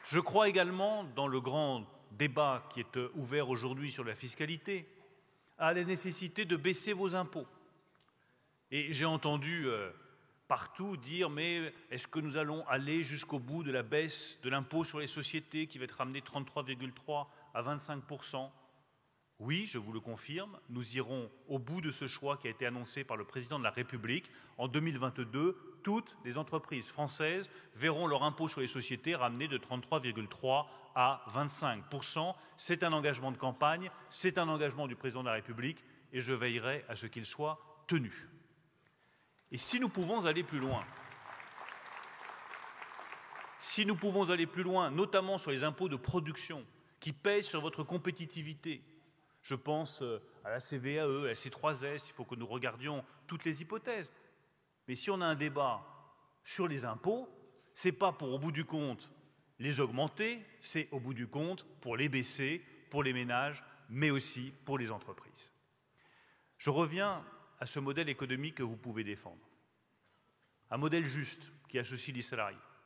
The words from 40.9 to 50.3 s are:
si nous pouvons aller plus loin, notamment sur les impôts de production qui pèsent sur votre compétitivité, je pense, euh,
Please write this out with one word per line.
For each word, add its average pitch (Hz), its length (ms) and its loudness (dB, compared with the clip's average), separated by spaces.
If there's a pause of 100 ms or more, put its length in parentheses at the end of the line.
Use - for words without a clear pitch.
si - 260 2
nous 202 120 6
pouvons 190 340 4
aller 170 160 6
plus 175 160 -2
loin, 180 300 4
notamment 190 460 4
sur 156 120 -4
les 135 140 2
impôts 156 240 0
de 139 80 0
production 151 680 -2 (360)
qui 156 120 -4
pèsent 208 360 4
sur 156 120 0
votre 156 220 -2
compétitivité, 160 1000 -4 (560)
je 139 160 -2
pense, 151 460 0
euh, 113 180 -2 (240)